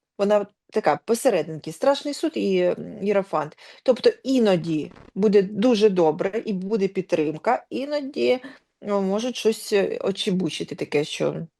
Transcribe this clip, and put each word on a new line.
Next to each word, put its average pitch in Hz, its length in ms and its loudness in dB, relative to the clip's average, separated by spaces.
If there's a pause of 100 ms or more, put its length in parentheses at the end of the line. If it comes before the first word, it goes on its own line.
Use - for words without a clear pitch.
(180)
вона 202 280 2 (260)
така, 202 320 2
посерединки, 165 680 -2
страшний 277 420 0
суд - 200 -4
і, 196 240 0
м, 180 460 -2
Єрофант. 190 540 -2 (240)
Тобто 240 280 2 (120)
іноді 180 720 0 (220)
буде 202 280 4
дуже 214 480 4
добре 185 540 2
і 220 80 -4
буде 190 360 -2
підтримка, 170 840 -2
іноді, 269 680 -2 (440)
ну, 202 200 -2
можуть 220 340 -2
щось, - 360 -2
е, 196 320 2
очебучити 185 720 -2
таке, 151 300 -2
що 156 420 -4 (140)